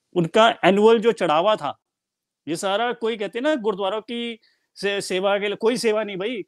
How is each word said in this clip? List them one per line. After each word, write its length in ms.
उनका 500
एनुअल 360
जो 120
चढ़ावा 440
था, 240
ये 80
सारा, 380
कोई 240
कहते 220
हैं 40
ना, 120
गुरुद्वारों 460
की 380
से-, 260
सेवा 380
के 80
लिए, 80
कोई 220
सेवा 260
नहीं 140
भाई, 300